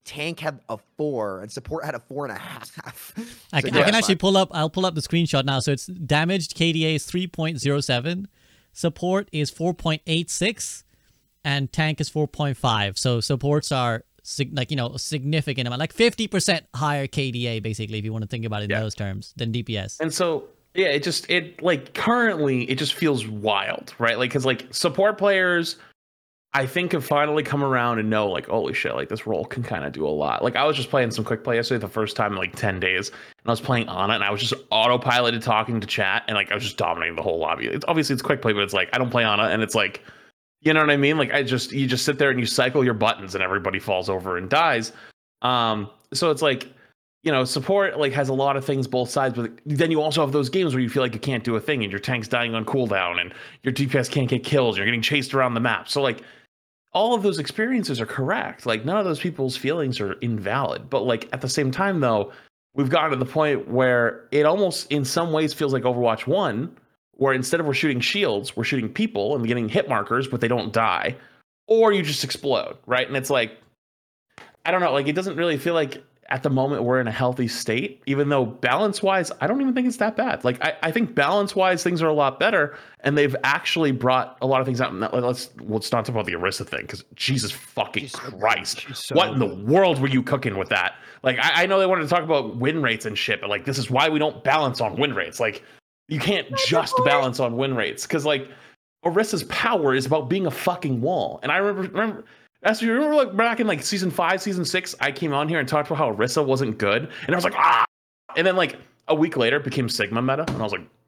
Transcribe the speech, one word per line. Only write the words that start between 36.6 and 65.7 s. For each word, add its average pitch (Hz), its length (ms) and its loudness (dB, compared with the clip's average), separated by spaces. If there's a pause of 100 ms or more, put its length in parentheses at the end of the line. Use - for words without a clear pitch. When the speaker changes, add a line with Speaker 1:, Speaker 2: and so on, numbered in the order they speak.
Speaker 3:
just 101 120 -6
dominating 85 380 0
the 80 80 -4
whole 82 160 0
lobby. 78 280 -2
It's, - 200 -4
obviously, 147 280 2
it's 123 80 -4
quick 139 200 -2
play, 113 100 2
but 101 120 2
it's 98 100 -6
like, 92 180 2
I 123 60 2
don't 127 120 0
play 120 120 2
Ana, 107 220 2
and 107 180 2
it's 110 140 -2
like, 98 260 0 (600)
you 156 120 4
know 156 60 6
what 151 100 4
I 143 60 6
mean? 143 220 4
Like, 135 140 0
I 139 120 2
just, 123 260 -2
you 135 160 0
just 127 180 -2
sit 143 140 0
there 143 120 4
and 127 100 0
you 120 60 0
cycle 131 380 2
your 123 100 4
buttons, 104 420 0
and 95 80 0
everybody 95 340 -2
falls 92 320 -2
over 92 260 -2
and 95 140 -6
dies. 139 420 2 (500)
Um, 113 460 0 (240)
so 156 200 0
it's 139 100 -2
like, 135 240 0 (560)
you 160 80 0
know, 131 140 2
support, 185 520 0
like, 143 160 0
has 135 160 0
a 135 60 0
lot 139 220 2
of 135 80 -4
things 135 240 0
both 123 200 0
sides, 131 280 0
but 117 160 -4 (140)
then 160 260 2
you 151 100 2
also 156 180 0
have 139 120 2
those 143 160 2
games 170 260 0
where 131 80 2
you 117 60 0
feel 131 140 0
like 117 120 -2
you 104 60 -6
can't 127 240 -2
do 117 100 0
a 107 60 0
thing, 131 240 -2
and 95 80 -4
your 101 80 -4
tank's 117 260 -2
dying 120 300 -2
on 113 80 -2
cooldown, 98 560 0
and 90 120 -6 (300)
your 135 100 -2
D 139 140 0
P 131 100 0
S 123 120 2
can't 131 200 0
get 123 140 0
kills, 127 320 2
and 95 40 -2
you're 98 80 0
getting 117 140 2
chased 135 320 0
around 131 220 2
the 113 60 0
map. 110 280 0
So, 143 140 0
like, 123 200 0 (720)
all 226 220 4
of 214 80 2
those 190 160 2
experiences 190 600 -2
are 110 60 -2
correct. - 600 -4
Like, 110 180 0
none 170 120 0
of 214 80 2
those 165 160 -2
people's 135 360 -2
feelings 147 440 -2
are 98 140 -2
invalid. 113 760 -2
But, 123 140 0
like, 117 280 0
at 127 80 -6
the 131 80 -4
same 131 220 0
time, 185 300 0
though, 110 320 2 (420)
we've 135 160 2
gotten 156 200 2
to 135 60 0
the 127 140 -2
point 151 380 0
where 123 640 2
it 147 120 4
almost, 180 460 2
in 143 140 0
some 170 260 -2
ways, 156 240 0
feels 143 180 0